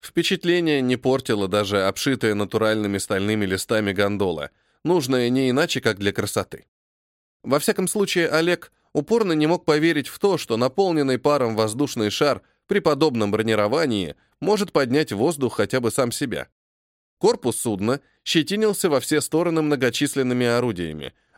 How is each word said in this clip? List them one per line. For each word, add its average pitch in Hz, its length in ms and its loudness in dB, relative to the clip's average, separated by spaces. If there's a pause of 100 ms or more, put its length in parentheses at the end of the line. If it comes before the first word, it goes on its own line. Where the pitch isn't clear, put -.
Впечатление 170 800 0
не 127 160 2
портило 123 500 0
даже 101 380 0
обшитая 113 480 0
натуральными 104 640 0
стальными 101 480 -2
листами 98 480 -2
гондола, 95 560 -2 (340)
нужная 131 460 2
не 131 200 2
иначе, 139 300 0
как 110 200 0
для 101 120 0
красоты. - 540 -6 (800)
Во 131 160 0
всяком 190 280 -2
случае, 185 400 0
Олег 165 440 0 (220)
упорно 190 400 0
не 151 140 2
мог 170 160 0
поверить 151 440 2
в - 120 -16
то, 196 180 2
что 113 200 -4
наполненный 135 600 0
паром 131 360 0
воздушный 110 540 0
шар 135 320 0 (260)
при 196 120 2
подобном 135 520 2
бронировании 107 840 0 (240)
может 202 320 0
поднять 139 400 0
в 104 60 -4
воздух 139 400 -2
хотя 110 220 0
бы 117 120 -2
сам 120 200 -2
себя. 98 360 -6 (720)
Корпус 196 380 0
судна 110 440 -2 (220)
щетинился 196 680 0
во 139 100 4
все 147 220 0
стороны 165 400 0
многочисленными 127 840 0
орудиями, 87 680 -2 (240)